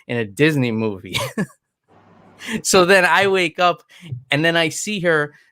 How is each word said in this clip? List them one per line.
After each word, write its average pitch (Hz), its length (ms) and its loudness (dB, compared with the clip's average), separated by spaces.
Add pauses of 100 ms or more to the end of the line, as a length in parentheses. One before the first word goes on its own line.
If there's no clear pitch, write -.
in 123 120 -6
a 117 60 -2
Disney 127 480 0
movie. 107 440 -4 (200)
<laughs> 208 100 -4 (1160)
So 190 220 4
then 185 200 4
I 180 240 2
wake 185 300 -2
up 175 240 0 (480)
and 143 140 0
then 165 120 2
I 165 120 2
see 202 320 -6
her 156 340 0 (180)